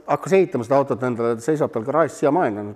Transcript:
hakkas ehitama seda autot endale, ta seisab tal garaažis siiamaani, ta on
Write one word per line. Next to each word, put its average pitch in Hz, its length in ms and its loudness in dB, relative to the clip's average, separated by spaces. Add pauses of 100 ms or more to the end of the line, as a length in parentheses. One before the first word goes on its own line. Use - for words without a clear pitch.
hakkas 147 260 -2
ehitama 160 320 2
seda 135 140 4
autot 135 260 -2
endale, 117 320 0
ta 110 80 -10
seisab 151 240 0
tal 113 160 -6
garaažis 143 380 0
siiamaani, 143 340 2
ta 104 60 -8
on 104 120 -10